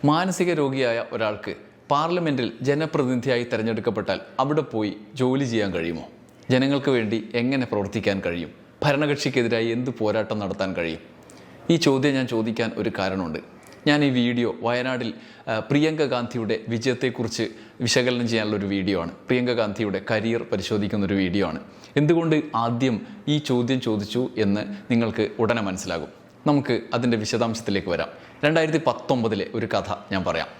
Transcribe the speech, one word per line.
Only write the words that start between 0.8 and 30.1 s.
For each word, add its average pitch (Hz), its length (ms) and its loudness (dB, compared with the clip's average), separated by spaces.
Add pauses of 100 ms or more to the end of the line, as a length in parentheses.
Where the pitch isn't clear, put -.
ഒരാൾക്ക് 107 420 -2 (360)
പാർലമെന്റിൽ 151 640 0 (100)
ജനപ്രതിനിധിയായി 131 800 0
തെരഞ്ഞെടുക്കപ്പെട്ടാൽ 110 760 -2 (200)
അവിടെ 147 200 2
പോയി 107 360 -2 (180)
ജോലി 131 300 2
ചെയ്യാൻ 107 300 0
കഴിയുമോ? 82 340 -4 (420)
ജനങ്ങൾക്ക് 135 400 4
വേണ്ടി 113 440 0
എങ്ങനെ 123 320 0
പ്രവർത്തിക്കാൻ 98 600 0
കഴിയും? 85 240 -4 (340)
ഭരണകക്ഷിക്കെതിരായി 135 840 2
എന്ത് 123 320 -2
പോരാട്ടം 107 400 0
നടത്താൻ 95 360 -4
കഴിയും? 82 240 -2 (720)
ഈ 170 60 6
ചോദ്യം 139 380 2
ഞാൻ 131 120 0
ചോദിക്കാൻ 113 500 -2
ഒരു 107 220 -2
കാരണമുണ്ട്. 92 400 -2 (480)
ഞാൻ 147 180 4
ഈ 139 60 4
വീഡിയോ 120 500 2
വയനാടിൽ, 123 540 -2 (340)
ആ, 110 100 0
പ്രിയങ്ക 151 440 2
ഗാന്ധിയുടെ 120 680 -2
വിജയത്തെക്കുറിച്ച് 117 800 0 (320)
വിശകലനം 123 480 2
ചെയ്യാനുള്ള 107 280 0
ഒരു 101 100 -2
വീഡിയോ 98 340 0
ആണ്. 85 100 -4
പ്രിയങ്ക 123 400 0
ഗാന്ധിയുടെ 104 600 0
കരിയർ 113 420 0
പരിശോധിക്കുന്ന 101 540 -2
ഒരു 98 80 0
വീഡിയോ 95 320 2
ആണ്. 80 140 -6 (360)
എന്തുകൊണ്ട് 156 460 4 (140)
ആദ്യം 117 500 0 (220)
ഈ 151 100 2
ചോദ്യം 127 420 0
ചോദിച്ചു 110 560 -2
എന്ന് 104 240 2 (300)
നിങ്ങൾക്ക് 113 480 2
ഉടനെ 117 240 2
മനസ്സിലാകും. 92 580 -6 (260)
നമുക്ക് 135 340 2 (140)
അതിൻ്റെ 120 220 2
വിശദാംശത്തിലേക്ക് 107 720 -2
വരാം. 80 200 -2 (360)
രണ്ടായിരത്തി 160 420 4
പത്തൊമ്പതിലെ 113 680 0
ഒരു 110 120 -2
കഥ 101 280 -2 (180)